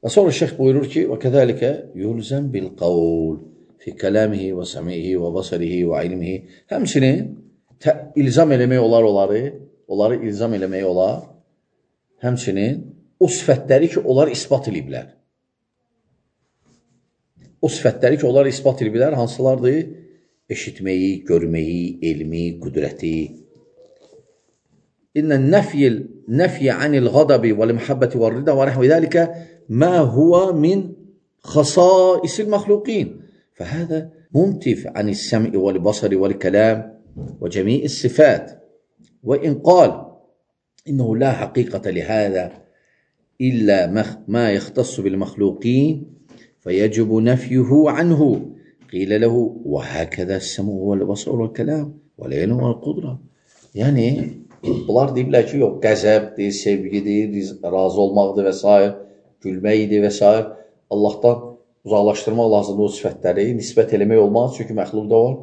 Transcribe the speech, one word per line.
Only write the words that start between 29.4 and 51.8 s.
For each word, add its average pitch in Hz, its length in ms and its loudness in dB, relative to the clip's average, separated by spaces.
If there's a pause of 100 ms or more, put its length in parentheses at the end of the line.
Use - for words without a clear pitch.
mə 143 240 2 (120)
huvə 160 380 4 (100)
min 175 300 2 (640)
xasaisil 185 1080 4
məxluqin. 208 600 0 (460)
Fəhədə 160 400 -6 (320)
muntif 160 600 0
anis 104 380 -4
səmi 110 240 0
vəl 95 260 0
basari 101 400 0
vəl 95 160 0
kələm 110 460 2 (540)
və 87 180 -8
cəmi'i 110 340 -2
sifət. - 680 2 (680)
Və 139 160 0
in 143 220 -2
qal, 160 320 6 (920)
innəhu 123 300 -2
la 135 160 2
haqiqətə 98 600 -4
lihədə 95 540 -2 (920)
illə 107 460 2
məx-, 104 380 -4
mə 113 280 0
yəxtassu 98 540 -4
bil 95 100 -2
məxluqin, 113 880 0 (560)
fəyəcibu 107 640 0
nəfyuhu 127 680 2
anhu. 151 440 2 (500)
Qilə 98 360 -2
ləhu, 117 260 2 (180)
və 71 200 -4
həkədə 90 580 -6
səmu 101 380 -6
vəl 95 280 -2
basar - 280 -4
vəl 113 200 -2
kələm, 147 320 -4 (260)